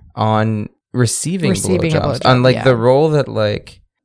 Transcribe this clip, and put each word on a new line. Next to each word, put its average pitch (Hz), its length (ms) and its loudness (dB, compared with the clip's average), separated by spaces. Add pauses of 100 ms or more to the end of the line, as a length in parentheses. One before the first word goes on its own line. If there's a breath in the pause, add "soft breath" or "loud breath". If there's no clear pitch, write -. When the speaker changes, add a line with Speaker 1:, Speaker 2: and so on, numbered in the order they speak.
(160)
Speaker 1:
on 107 540 0 (240)
receiving 170 580 -2
Speaker 2:
Receiving 170 440 -2
a - 40 2
Speaker 1:
blowjobs, 131 220 -4
Speaker 2:
blowjob, - 80 -10
Speaker 1:
on, 127 120 4
like, 127 140 4
Speaker 2:
yeah. 113 80 -6
Speaker 1:
the 131 140 4
role 131 320 2
that, 147 180 0
like, 107 520 -6 (260)